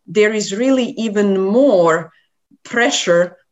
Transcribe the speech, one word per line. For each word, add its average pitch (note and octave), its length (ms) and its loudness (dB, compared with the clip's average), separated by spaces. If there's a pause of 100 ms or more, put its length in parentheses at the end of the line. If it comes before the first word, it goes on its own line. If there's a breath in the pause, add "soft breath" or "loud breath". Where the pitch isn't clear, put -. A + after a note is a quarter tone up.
there G#3 260 0
is G3 220 -6
really B3 360 0
even G3+ 500 -2
more F#3+ 720 2 (520 soft breath)
pressure F3+ 760 -2 (140)